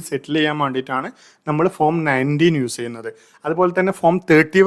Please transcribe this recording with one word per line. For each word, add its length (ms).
സെറ്റിൽ 300
ചെയ്യാൻ 240
വേണ്ടിയിട്ടാണ് 460
നമ്മൾ 140
ഫോം 180
നയൻറ്റീൻ 540
യൂസ് 160
ചെയ്യുന്നത്. 320
അതുപോലെ 340
തന്നെ 220
ഫോം 160
തേർട്ടി 340